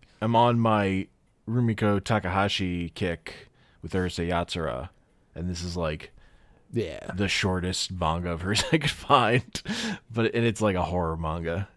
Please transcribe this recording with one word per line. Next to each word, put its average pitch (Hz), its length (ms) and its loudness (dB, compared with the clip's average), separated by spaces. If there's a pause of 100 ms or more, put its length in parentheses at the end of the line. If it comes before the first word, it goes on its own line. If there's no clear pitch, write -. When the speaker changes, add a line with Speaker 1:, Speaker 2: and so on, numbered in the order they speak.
(220)
Speaker 1:
I'm 113 140 2
on 120 220 6
my 104 500 2 (380)
Rumiko 110 560 2
Takahashi 98 880 0
kick - 600 -6 (320)
with 85 100 -10
Urusei 90 360 -2
Yatsura, 82 600 -2 (460)
and 87 160 -6
this 85 120 -6
is, 87 140 -6
like, 78 340 -4 (640)
Speaker 2:
Yeah. 95 420 -6
Speaker 1:
the 95 140 -2
shortest 92 640 -2
manga 87 380 -2
of 85 100 -4
hers 98 280 0
<laughs> - 40 2
I 160 60 4
could - 120 0
find. - 720 2 (480)
But, 113 240 0
and 117 120 2
it's, 110 160 0
like, 101 140 4
a 87 80 2
horror 82 340 -2
manga. 82 580 -2